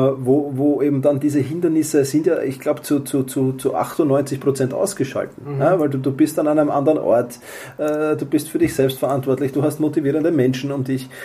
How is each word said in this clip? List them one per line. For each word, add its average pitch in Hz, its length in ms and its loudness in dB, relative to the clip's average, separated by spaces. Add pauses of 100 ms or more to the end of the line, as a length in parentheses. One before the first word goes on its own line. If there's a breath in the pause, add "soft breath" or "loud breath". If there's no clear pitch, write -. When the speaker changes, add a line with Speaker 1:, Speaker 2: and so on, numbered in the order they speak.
(260)
Speaker 1:
wo, 143 300 2
wo 139 260 2
eben 143 180 2
dann 143 200 2
diese 147 200 2
Hindernisse 156 640 2
sind 151 220 0
ja, 165 160 2
ich 131 180 -4
glaub, 147 240 -2
zu, 143 160 0
zu, 139 220 -2
zu, 131 320 -2
zu 131 200 -4
achtundneunzig 135 640 0
Prozent 135 340 0
ausgeschalten. - 800 -4
Speaker 2:
Mhm. 135 80 -2
Speaker 1:
Ja, 175 180 4
weil 151 80 2
du, 135 80 -2
du 131 160 -2
bist 151 260 2
an 156 100 0
einem 151 220 2
anderen 143 280 2
Ort, 117 400 0 (400 loud breath)
äh, 151 360 0
du 143 120 -6
bist 147 240 -2
für - 80 -4
dich 165 160 2
selbst 135 240 0
verantwortlich, 135 540 0
du 147 100 0
hast 147 180 0
motivierende 151 520 0
Menschen 131 380 0
um 139 140 -4
dich. 131 240 -4 (160 loud breath)